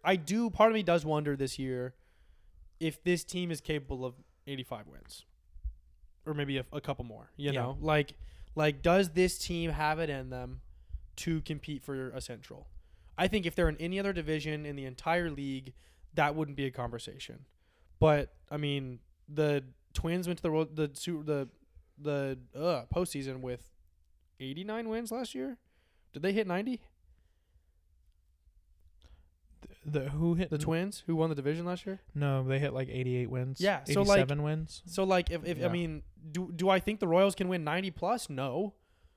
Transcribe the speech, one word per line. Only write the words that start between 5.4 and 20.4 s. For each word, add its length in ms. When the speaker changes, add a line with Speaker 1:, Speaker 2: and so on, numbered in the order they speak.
Speaker 1:
or 60
maybe 240
a, 160
a 80
couple 240
more, 320
you 160
Speaker 2:
Yeah. 80
Speaker 1:
know? 200
Like, 340
like, 280
does 280
this 280
team 320
have 300
it 100
in 200
them 300
to 260
compete 420
for 260
a 100
Central? 460
I 120
think 180
if 80
they're 140
in 100
any 220
other 120
division 540
in 80
the 100
entire 460
league, 420
that 200
wouldn't 220
be 100
a 60
conversation. 720
But, 340
I 60
mean, 420
the 340
Twins 320
went 120
to 40